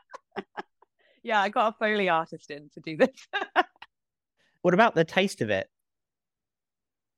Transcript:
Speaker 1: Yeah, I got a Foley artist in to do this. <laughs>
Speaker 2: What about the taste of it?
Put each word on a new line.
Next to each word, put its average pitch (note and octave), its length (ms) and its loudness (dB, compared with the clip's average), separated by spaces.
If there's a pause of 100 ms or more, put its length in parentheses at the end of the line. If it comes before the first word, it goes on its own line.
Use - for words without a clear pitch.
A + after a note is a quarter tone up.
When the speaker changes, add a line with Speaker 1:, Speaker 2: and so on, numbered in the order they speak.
(1300)
Speaker 1:
Yeah, A3 140 0
I G3 80 0
got G#3 200 0
a A3 100 -4
Foley G#3+ 320 0
artist E3 400 -4
in D3 240 -16
to E3+ 60 -16
do D#3 180 -10
this. C4 100 4 (240)
<laughs> G4 320 -2 (960)
Speaker 2:
What F3 140 2
about G#3+ 200 4
the E3 120 2
taste F#3+ 340 -2
of A2+ 80 -2
it? F#2+ 200 -2 (1500)